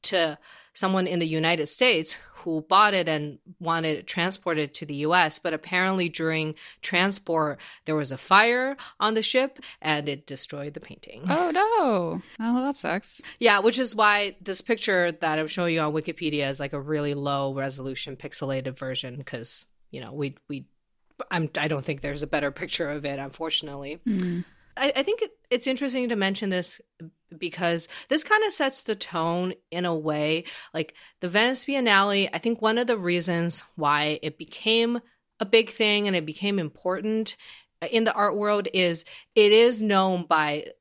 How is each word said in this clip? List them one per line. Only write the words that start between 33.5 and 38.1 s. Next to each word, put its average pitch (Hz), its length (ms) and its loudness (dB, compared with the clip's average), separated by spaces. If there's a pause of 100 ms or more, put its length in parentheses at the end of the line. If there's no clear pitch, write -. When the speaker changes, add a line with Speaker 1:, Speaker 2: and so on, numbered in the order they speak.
Speaker 1:
why 147 480 0
it 151 160 -8
became 233 600 0 (400)
a 214 60 -2
big 226 240 4
thing 208 380 2
and 190 80 0
it 160 100 0
became 196 320 -2
important 185 760 -2 (560)
in 226 120 2
the 220 100 2